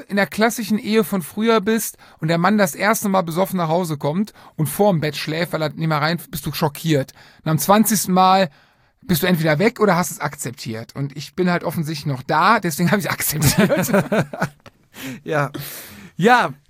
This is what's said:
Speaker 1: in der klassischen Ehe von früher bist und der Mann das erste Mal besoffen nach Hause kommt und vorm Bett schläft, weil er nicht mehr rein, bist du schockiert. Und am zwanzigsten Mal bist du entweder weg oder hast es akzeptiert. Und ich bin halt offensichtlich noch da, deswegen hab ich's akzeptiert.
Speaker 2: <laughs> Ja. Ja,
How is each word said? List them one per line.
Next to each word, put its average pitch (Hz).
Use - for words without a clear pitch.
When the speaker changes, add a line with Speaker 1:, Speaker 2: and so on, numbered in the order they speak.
Speaker 1:
in 185
der 196
klassischen 214
Ehe 220
von 196
früher 220
bist 220
und 160
der 170
Mann 214
das 196
erste 208
Mal 190
besoffen 185
nach 170
Hause 160
kommt 170
und 147
vorm 196
Bett 151
schläft, 165
weil 160
er 156
nicht 156
mehr 151
rein, 160
bist -
du 151
schockiert. 147
Und 160
am 156
zwanzigsten 202
Mal 185
bist 180
du -
entweder 160
weg 220
oder 196
hast 175
es -
akzeptiert. 117
Und 139
ich -
bin 180
halt 170
offensichtlich 160
noch 135
da, 175
deswegen 175
hab 214
ich's 170
akzeptiert. 196
Speaker 2:
<laughs> 196
Ja. 147
Ja, 202